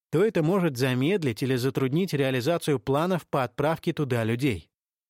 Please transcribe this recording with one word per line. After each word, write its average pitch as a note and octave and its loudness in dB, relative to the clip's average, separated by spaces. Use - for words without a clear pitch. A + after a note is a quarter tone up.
то D#3 2
это G#3 0
может E3+ 0
замедлить C3 0
или C3 0
затруднить C3+ 0
реализацию C3+ 0
планов D#3 0
по D3 -2
отправке D3+ -2
туда B2 0
людей. A#2 -2